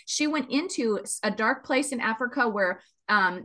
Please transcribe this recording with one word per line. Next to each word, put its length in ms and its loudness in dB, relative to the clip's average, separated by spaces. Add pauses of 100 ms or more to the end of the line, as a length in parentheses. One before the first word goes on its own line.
She 180 0
went 260 -2
into 520 0
s-, 200 -8
a 60 2
dark 360 0
place 260 0
in 80 -6
Africa 500 0
where, 320 0 (280)
um, 360 2